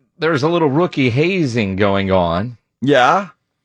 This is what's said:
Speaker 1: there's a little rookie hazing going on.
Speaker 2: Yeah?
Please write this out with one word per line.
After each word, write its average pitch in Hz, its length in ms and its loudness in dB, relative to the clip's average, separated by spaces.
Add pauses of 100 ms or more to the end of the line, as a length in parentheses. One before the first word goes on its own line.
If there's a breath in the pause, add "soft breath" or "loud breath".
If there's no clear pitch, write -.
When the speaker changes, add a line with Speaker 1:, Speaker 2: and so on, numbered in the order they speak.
(180)
Speaker 1:
there's 156 240 0
a 156 60 0
little 170 220 2
rookie 143 400 0
hazing 123 680 -2
going 98 340 0
on. 92 460 -2 (240)
Speaker 2:
Yeah? 143 480 2 (360)